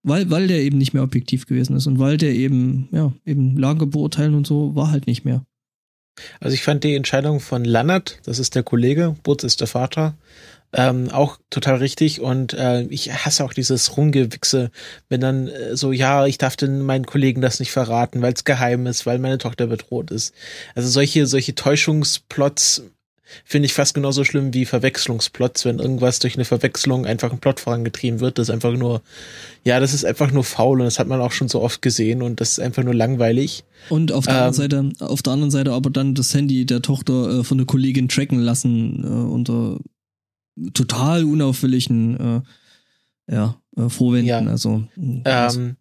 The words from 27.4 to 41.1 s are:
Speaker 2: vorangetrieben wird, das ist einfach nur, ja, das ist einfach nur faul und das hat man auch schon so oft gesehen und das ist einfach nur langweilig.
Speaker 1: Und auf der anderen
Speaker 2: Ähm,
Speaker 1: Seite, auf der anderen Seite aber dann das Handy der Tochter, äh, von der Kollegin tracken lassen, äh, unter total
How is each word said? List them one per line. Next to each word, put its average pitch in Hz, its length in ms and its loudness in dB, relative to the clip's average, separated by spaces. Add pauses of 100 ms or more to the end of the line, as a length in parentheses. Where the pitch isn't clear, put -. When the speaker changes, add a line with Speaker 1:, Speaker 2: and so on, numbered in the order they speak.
Speaker 2:
vorangetrieben 117 640 -4
wird, 127 180 -2
das 113 100 0
ist 113 40 -2
einfach 120 220 0
nur, 120 280 -2 (600)
ja, 123 160 4
das 135 140 2
ist 143 100 -2
einfach 135 280 0
nur 135 120 2
faul 131 360 2
und 123 60 2
das 113 120 0
hat 127 100 0
man 131 140 0
auch 120 100 -2
schon - 160 -2
so 117 140 0
oft 117 220 -4
gesehen 117 400 0
und 120 180 -4
das 117 120 -2
ist - 60 -4
einfach 127 240 -2
nur 123 120 0
langweilig. 120 680 0 (240)
Speaker 1:
Und 160 220 2
auf 135 140 0
der 131 120 2
anderen 127 160 4
Speaker 2:
Ähm, 139 380 0
Speaker 1:
Seite, - 140 -12
auf - 160 -2
der 131 120 -2
anderen 147 180 2
Seite 135 220 2
aber 127 180 0
dann 135 240 0
das 131 180 -2
Handy 139 320 2
der 123 160 0
Tochter, 127 580 0
äh, 120 40 0
von 131 160 0
der 131 80 0
Kollegin 131 400 0
tracken 135 320 0
lassen, 120 640 0
äh, - 40 -6
unter 117 720 -2 (960)
total 139 500 0